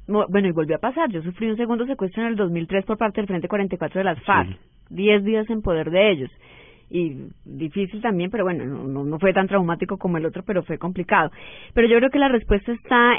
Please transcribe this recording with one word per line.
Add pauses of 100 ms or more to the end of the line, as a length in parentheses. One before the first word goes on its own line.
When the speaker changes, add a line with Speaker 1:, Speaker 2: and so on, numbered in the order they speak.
Speaker 1:
Mu-,
bueno,
y
volvió
a
pasar.
Yo
sufrí
un
segundo
secuestro
en
el
dos
mil
tres
por
parte
del
Frente
cuarenta
y
cuatro
de
las
Speaker 2:
Sí.
Speaker 1:
farc. (400)
Diez
días
en
poder
de
ellos. (600)
Y (160)
difícil
también,
pero
bueno,
no,
no,
no
fue
tan
traumático
como
el
otro,
pero
fue
complicado. (420)
Pero
yo
creo
que
la
respuesta
está